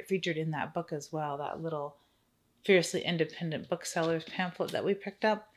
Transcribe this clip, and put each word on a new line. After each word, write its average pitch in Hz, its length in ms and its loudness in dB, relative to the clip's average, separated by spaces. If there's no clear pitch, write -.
featured 175 300 0
in 160 140 0
that 147 220 -2
book 170 180 -4
as 147 200 -6
well, 151 260 -2
that 147 260 -6
little 147 320 -4
Fiercely 185 360 6
Independent 160 680 -2
Booksellers 165 560 0
pamphlet 175 460 -2
that 104 120 0
we 190 100 2
picked 196 300 -4
up. 208 340 2